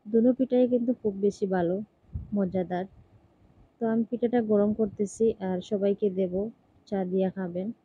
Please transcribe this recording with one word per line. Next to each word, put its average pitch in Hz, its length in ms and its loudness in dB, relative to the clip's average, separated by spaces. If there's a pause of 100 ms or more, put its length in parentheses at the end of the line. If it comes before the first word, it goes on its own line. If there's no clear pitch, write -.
দুনো 226 240 4
পিঠাই 247 360 2
কিন্তু 240 340 2
খুব 202 120 0
বেশি 196 320 0
ভালো, 185 360 0 (520)
মজাদার। 180 500 -2 (960)
তো 226 60 -2
আমি 226 180 0
পিঠাটা 240 380 -2
গরম 208 300 2
করতেছি 214 680 0
আর 185 200 -2
সবাইকে 202 500 0
দেব, 190 400 -2 (360)
চা 190 180 -2
দিয়ে 185 260 0
খাবেন। 185 420 -6 (120)